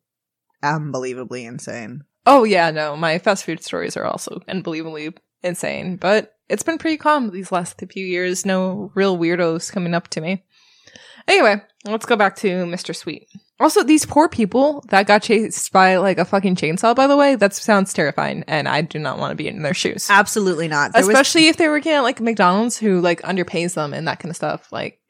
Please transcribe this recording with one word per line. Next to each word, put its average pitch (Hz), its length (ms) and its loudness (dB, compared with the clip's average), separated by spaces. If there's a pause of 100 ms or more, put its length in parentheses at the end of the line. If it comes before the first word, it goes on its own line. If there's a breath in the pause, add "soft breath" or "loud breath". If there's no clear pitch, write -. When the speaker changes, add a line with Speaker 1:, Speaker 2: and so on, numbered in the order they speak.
(640)
Speaker 1:
unbelievably 127 840 -6
insane. 120 580 -14 (240)
Speaker 2:
Oh, 185 180 8
yeah, 180 260 2
no. 151 260 -4
My 160 220 0
fast 196 260 -2
food 165 180 -8
stories 175 340 -8
are - 80 -6
also - 440 -8
unbelievably 160 640 -10 (280)
insane. 180 540 -6
But 208 380 0 (140)
it's 214 160 -4
been 330 140 -4
pretty 311 180 -4
calm 294 340 0
these 185 220 -10
last 175 280 -4 (100)
few 190 140 -10
years. 180 400 -4
No 185 500 -2
real 190 220 2
weirdos 165 540 0
coming 175 240 -2
up 170 140 -4
to - 120 -8
me. 180 240 -6 (840 soft breath)
Anyway, 247 320 4 (240)
let's 214 220 -6
go 240 100 2
back 196 200 2
to 180 300 -2
Mister 175 260 -8
Sweet. - 360 -12 (300)
Also, 311 240 4
these 294 220 4
poor 320 240 4
people 269 640 0
that 202 160 4
got 208 160 4
chased - 500 -2
by, 185 240 6
like, 185 220 2
a 175 80 0
fucking 190 300 0
chainsaw, 185 380 0
by 269 120 4
the 285 100 4
way, 285 200 4
that 202 180 2
sounds 196 400 0
terrifying, 147 520 -2
and 147 220 -2
I 147 140 0
do 156 160 -8
not 147 200 -6
wanna 143 160 -4
be 151 140 -8
in - 140 -8
their 151 100 -2
shoes. - 380 -4
Speaker 1:
Absolutely 190 580 2
not. 147 240 -2
There 226 80 6
was 190 80 4
Speaker 2:
Especially 285 400 6
if 320 80 2
they're 320 140 2
working 302 220 -2
at, 285 100 4
like, 247 180 -2
McDonald's, 214 560 2
who, 190 240 2
like, 170 220 0
underpays 175 500 -4
them 147 220 -6
and 156 120 -8
that 143 140 -6
kind 180 100 -10
of 170 60 -12
stuff, 160 340 -8
like, - 400 -10